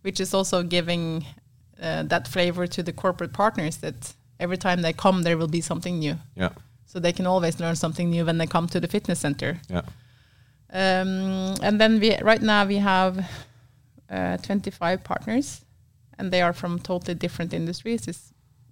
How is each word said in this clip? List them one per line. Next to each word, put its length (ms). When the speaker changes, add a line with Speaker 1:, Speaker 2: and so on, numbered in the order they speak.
Speaker 1:
which 180
is 140
also 300
giving, 600
uh, 220
that 240
flavor 400
to 160
the 80
corporate 400
partners 460
that 360
every 200
time 240
they 100
come, 320
there 140
will 100
be 140
something 380
new. 180
Speaker 2:
Yeah. 140
Speaker 1:
So 140
they 140
can 120
always 360
learn 160
something 320
new 160
when 120
they 100
come 200
to 140
the 80
fitness 300
center. 500
Speaker 2:
Yeah. 140
Speaker 1:
Um, 880
and 180
then 200
we, 220
right 200
now 240
we 120
have, 480
uh, 280
twenty-five 680
partners, 600
and 140
they 100
are 120
from 260
totally 360
different 380
industries. 540
It's 260